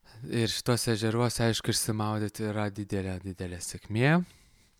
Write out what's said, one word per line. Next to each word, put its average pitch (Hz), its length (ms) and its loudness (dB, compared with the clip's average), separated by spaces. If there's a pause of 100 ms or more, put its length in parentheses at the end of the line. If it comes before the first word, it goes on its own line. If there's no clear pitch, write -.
(300)
Ir 113 200 2
šituose - 440 0
ežeruose, 113 540 2
aišku, 113 260 0
išsimaudyti 107 760 -2
yra 104 200 0
didelė, 95 540 -4
didelė 90 380 -6
sėkmė. 113 500 0 (680)